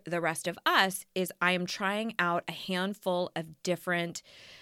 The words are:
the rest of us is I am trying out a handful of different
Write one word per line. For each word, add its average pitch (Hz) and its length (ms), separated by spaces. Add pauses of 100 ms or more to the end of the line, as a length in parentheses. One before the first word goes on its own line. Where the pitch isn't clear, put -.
the 170 160
rest 165 260
of 170 180
us 208 480
is 185 280
I 180 100
am 180 140
trying 208 520
out 175 300
a 170 60
handful 185 840
of 160 280
different 170 600 (380)